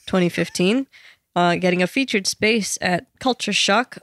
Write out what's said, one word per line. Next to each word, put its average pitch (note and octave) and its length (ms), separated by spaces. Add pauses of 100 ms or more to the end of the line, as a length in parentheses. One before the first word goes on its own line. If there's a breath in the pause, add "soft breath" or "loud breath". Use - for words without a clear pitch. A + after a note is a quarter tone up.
twenty F3 240
fifteen, F#3+ 560 (480 loud breath)
uh, F3 220
getting F3+ 260
a F3+ 40
featured B3+ 400
space G#3+ 540
at F3+ 260 (140)
Culture A#3+ 320
Shock G#3 500